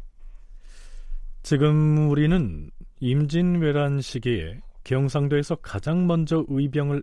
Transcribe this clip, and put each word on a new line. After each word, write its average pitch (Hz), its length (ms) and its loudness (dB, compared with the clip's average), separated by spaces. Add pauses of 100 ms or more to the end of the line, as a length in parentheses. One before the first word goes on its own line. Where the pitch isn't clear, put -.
(1400)
지금 151 680 4
우리는 143 600 2 (300)
임진왜란 147 1000 2
시기에 110 580 -4 (240)
경상도에서 143 720 0
가장 160 500 -2
먼저 165 420 2
의병을 143 540 0